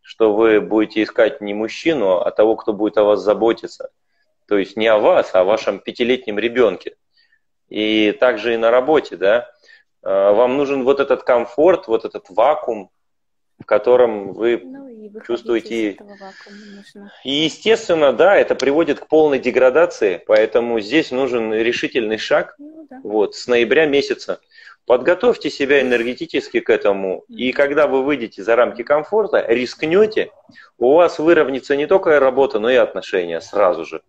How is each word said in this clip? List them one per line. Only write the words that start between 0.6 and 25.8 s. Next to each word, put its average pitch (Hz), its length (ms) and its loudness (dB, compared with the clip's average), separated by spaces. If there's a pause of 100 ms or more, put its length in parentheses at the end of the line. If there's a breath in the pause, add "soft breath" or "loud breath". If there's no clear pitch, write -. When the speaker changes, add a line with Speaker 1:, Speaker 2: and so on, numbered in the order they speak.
Speaker 1:
будете 107 420 -2
искать - 380 0
не 101 140 -8
мужчину, 110 680 -2
а - 100 -4
того, 110 260 2
кто - 160 -6
будет 101 260 -2
о 104 60 4
вас 101 160 2
заботиться. 107 680 -2 (560)
То 104 120 0
есть 95 180 -6
не 110 100 0
о 110 120 4
вас, 143 360 2
а 92 60 4
о 92 40 4
вашем 104 360 -2
пятилетнем 117 580 -4
ребенке. 113 580 -2 (720)
И 107 440 0
также 117 420 0
и - 40 -2
на 113 120 2
работе, 127 460 0
да. 101 340 0 (520 soft breath)
Э, 98 300 2
вам 123 260 2
нужен 139 260 -2
вот 139 160 0
этот 139 220 -2
комфорт, 143 680 0
вот 113 160 -2
этот 104 260 -12
вакуум, 110 600 -2 (680)
в - 60 -20
котором 107 720 2
вы 117 280 -2
Speaker 2:
Ну 269 260 -20
и 220 200 -20
выходить - 180 -20
Speaker 1:
чувствуете 120 640 -4
Speaker 2:
из 95 40 -12
этого 196 220 -20
вакуума 202 500 -20
нужно. 202 440 -20 (140)
Speaker 1:
И, 131 60 -8
естественно, 156 840 0
да, 170 240 4
это 135 180 2
приводит 143 460 0
к - 80 -20
полной 151 300 2
деградации, 123 880 2
поэтому 113 540 2
здесь 131 300 -2
нужен 120 440 -2
решительный 113 640 -2
шаг. 160 400 -2
Speaker 2:
Ну 311 320 -20
да. 254 120 -20
Speaker 1:
Вот, 104 320 -2
с - 120 -14
ноября 120 400 2
месяца. 139 540 -4 (460 loud breath)
Подготовьте 147 640 0
себя 139 320 0